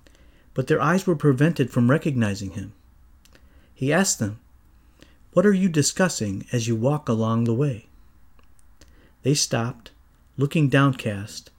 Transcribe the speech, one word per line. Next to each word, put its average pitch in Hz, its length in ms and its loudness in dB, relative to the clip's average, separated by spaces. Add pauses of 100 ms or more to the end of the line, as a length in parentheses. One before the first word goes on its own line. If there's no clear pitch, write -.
(540)
But 127 140 -6
their 151 120 2
eyes 170 260 0
were 175 100 0
prevented 143 540 2
from 120 200 2
recognizing 113 600 0
him. 101 200 -10 (1000)
He 135 180 -2
asked 190 260 0
them, - 220 -6 (920)
"What 180 100 4
are 208 80 6
you 190 160 2
discussing 143 840 -2
as 117 160 -2
you 117 80 0
walk 131 360 -2
along 113 340 0
the 117 80 0
way?" 123 360 -2 (1300)
They 139 120 2
stopped. - 560 -4 (480)
Looking 143 320 0
downcast, 127 880 -2